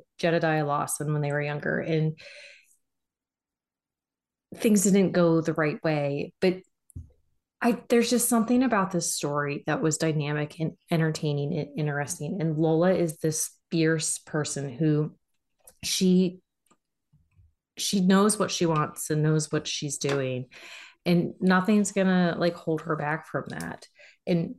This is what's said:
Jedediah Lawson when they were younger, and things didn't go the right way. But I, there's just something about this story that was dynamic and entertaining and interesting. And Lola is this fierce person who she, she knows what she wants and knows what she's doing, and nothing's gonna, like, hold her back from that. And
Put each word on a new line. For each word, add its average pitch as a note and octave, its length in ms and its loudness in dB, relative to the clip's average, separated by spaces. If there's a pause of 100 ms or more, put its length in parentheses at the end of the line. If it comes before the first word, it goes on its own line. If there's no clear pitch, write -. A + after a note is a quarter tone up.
(180)
Jedediah D#3+ 480 0
Lawson C#3+ 460 -2
when D3 100 0
they C#3+ 100 -2
were D3 100 -2
younger, D3 380 -4
and D#3 380 -2 (2500)
things G#3 280 2
didn't F#3+ 280 4
go E3+ 300 4
the D#3+ 120 -2
right D3+ 300 -2
way. D3 560 -2
But F#3 200 2 (1000)
I, A#3 280 0
there's A#3 200 4
just A#3 200 0
something A#3+ 340 2
about G3+ 280 0
this E3+ 220 -2
story C#3+ 520 -4
that D#3 160 -2
was D#3 160 0
dynamic D3+ 600 -2
and D#3+ 140 -4 (160)
entertaining D#3 680 -2
and D3 200 -6
interesting. D3 640 -4
And D#3 180 -2
Lola E3 360 4
is E3+ 240 -2
this - 320 -4 (220)
fierce D#3+ 480 0
person C#3+ 520 -6
who D3+ 440 0 (680)
she, F#3 560 2 (1400)
she - 220 -2
knows G3 400 4
what F#3 120 0
she - 140 0
wants D#3 440 -2
and D3+ 120 0
knows D#3 300 2
what D3+ 160 -2
she's - 300 -6
doing, C3 480 -2 (600)
and F3 340 2
nothing's F#3 520 2
gonna, F#3 460 2
like, F3 180 0
hold D#3+ 260 -4
her D#3+ 140 -4
back D3+ 320 -4
from - 220 -6
that. D#3 360 -12 (420)
And E3+ 320 0